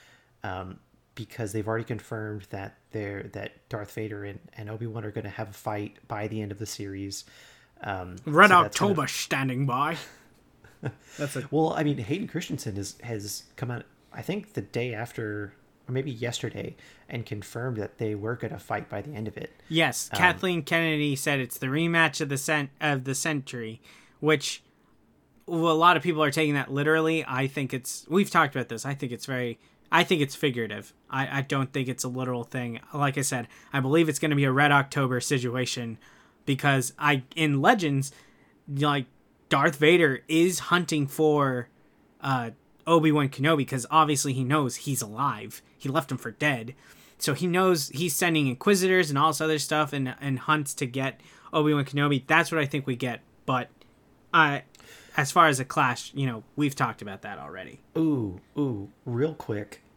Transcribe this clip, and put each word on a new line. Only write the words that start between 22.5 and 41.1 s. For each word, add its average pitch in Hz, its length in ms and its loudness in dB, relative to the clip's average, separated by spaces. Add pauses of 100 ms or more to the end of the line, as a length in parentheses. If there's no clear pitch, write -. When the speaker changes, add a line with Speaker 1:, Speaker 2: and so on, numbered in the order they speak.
Speaker 2:
of 143 240 0
the 135 100 -2
century, 131 680 -6 (380)
which, 151 420 0 (840)
well, 165 240 2
a 156 40 4
lot 170 240 6
of 143 40 -8
people 156 200 0
are 147 80 4
taking 151 240 2
that 135 180 -2
literally. 160 540 2
I 127 200 0
think 135 280 -4
it's, - 340 -8
we've 190 220 4
talked 156 240 2
about 123 160 -4
this. 117 160 -8
I 139 80 -6
think 131 180 -6
it's - 140 -10
very, 123 320 -4 (340)
I 165 100 6
think 175 200 2
it's 139 120 -2
figurative. 113 600 -4 (160)
I, 135 300 -4
I - 20 0
don't 135 320 -2
think 131 140 -2
it's 127 160 -6
a 127 40 -6
literal 123 360 -4
thing. 120 360 -8 (140)
Like 143 240 0
I 139 40 0
said, 127 260 -4 (240)
I 139 80 0
believe 156 280 4
it's 147 100 0
gonna 151 180 2
be 143 80 4
a 131 80 4
Red 143 200 6
October 135 480 2
situation 120 760 -2 (480)
because 135 520 0
I, 147 260 2 (120)
in 147 240 2
Legends, 151 520 2 (540)
like, 143 380 0 (440)
Darth 147 280 4
Vader 151 520 6
is 165 320 4
hunting 160 480 2
for, 143 600 2 (520)